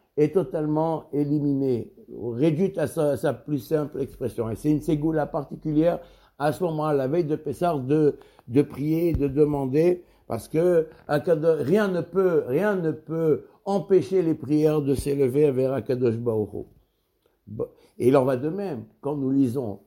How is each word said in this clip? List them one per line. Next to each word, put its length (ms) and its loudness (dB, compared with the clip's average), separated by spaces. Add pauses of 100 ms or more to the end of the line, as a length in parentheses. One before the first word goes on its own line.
(160)
est 200 2
totalement 760 0
éliminée, 800 0 (300)
réduite 560 0
à 80 0
sa, 320 -2
sa 160 -2
plus 240 -6
simple 420 -4
expression. 520 -6
Et 40 -4
c'est 140 -2
une 120 2
ségoula 440 -2
particulière 760 -2 (380)
à 140 0
ce 120 -4
moment, 280 -2
la 160 0
veille 180 0
de 100 -2
Pessah, 440 -4
de, 400 2 (280)
de 140 4
prier, 520 -2
de 140 0
demander, 760 2 (240)
parce 200 -6
que 400 2 (200)
Akado-, 560 2
rien 240 2
ne 140 -2
peut, 460 2
rien 280 0
ne 160 -2
peut 540 -2 (200)
empêcher 560 2
les 140 2
prières 460 2
de 140 0
s'élever 560 2
vers 220 0
Akadosh 440 0
Baruch 360 -2
Hu. 100 -10 (840)
Bon, 200 -8 (320)
et 80 2
il 100 6
en 60 4
va 140 0
de 120 -6
même, 360 -8 (160)
quand 140 -6
nous 140 -4
lisons 580 0